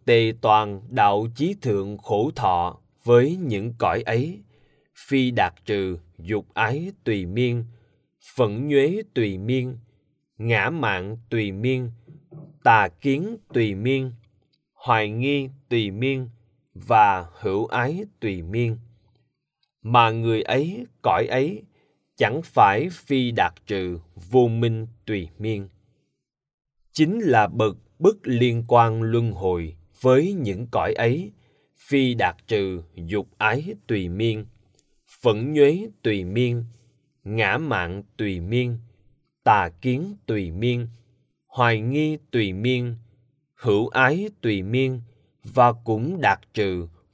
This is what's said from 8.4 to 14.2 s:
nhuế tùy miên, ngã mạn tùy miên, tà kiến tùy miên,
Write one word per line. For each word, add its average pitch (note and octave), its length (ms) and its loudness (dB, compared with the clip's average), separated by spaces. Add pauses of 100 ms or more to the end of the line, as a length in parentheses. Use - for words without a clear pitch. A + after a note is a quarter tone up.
nhuế D3 340 2 (120)
tùy G2+ 240 0
miên, B2+ 380 -4 (600)
ngã A2 320 0
mạn G#2+ 460 -4 (140)
tùy G#2+ 220 -2
miên, B2 380 -4 (760)
tà G#2+ 240 6 (120)
kiến E3 360 -2 (160)
tùy A2+ 220 0
miên, B2+ 380 -2 (600)